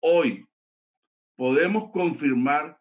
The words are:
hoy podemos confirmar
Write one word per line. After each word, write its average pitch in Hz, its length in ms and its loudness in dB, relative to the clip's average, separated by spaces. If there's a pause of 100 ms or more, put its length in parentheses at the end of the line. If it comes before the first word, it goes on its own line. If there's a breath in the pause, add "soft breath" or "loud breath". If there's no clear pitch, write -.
hoy 160 440 0 (920)
podemos 165 560 0
confirmar 147 880 -2